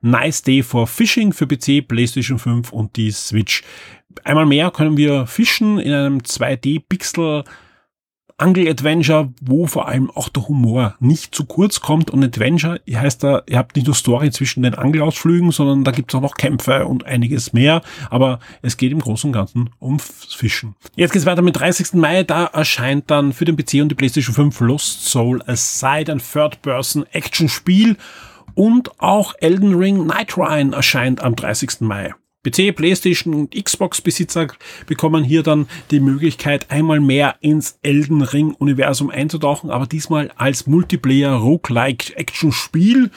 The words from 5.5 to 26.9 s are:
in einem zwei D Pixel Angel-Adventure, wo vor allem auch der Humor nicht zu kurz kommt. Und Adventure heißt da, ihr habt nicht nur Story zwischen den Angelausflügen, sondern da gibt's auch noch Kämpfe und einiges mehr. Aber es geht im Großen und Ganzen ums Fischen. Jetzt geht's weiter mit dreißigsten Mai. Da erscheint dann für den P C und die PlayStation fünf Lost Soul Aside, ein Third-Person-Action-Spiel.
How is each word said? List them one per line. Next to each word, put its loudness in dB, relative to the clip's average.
in -2
einem 0
zwei -2
D -2
Pixel -4
Angel-Adventure, 2
wo 0
vor -4
allem 0
auch -8
der -4
Humor 2
nicht 0
zu -4
kurz 0
kommt. 0
Und 2
Adventure 0
heißt -2
da, 2
ihr 0
habt -2
nicht 0
nur 2
Story 0
zwischen -4
den 0
Angelausflügen, 2
sondern 2
da 0
gibt's -4
auch 0
noch -4
Kämpfe 0
und -4
einiges -2
mehr. 4
Aber 0
es -6
geht 0
im -2
Großen -4
und -2
Ganzen -2
ums -6
Fischen. -6
Jetzt 2
geht's 0
weiter 2
mit 2
dreißigsten 0
Mai. 2
Da 0
erscheint -2
dann 2
für -2
den 0
P -4
C 0
und 2
die -4
PlayStation -2
fünf 2
Lost -2
Soul -2
Aside, -2
ein -4
Third-Person-Action-Spiel. -2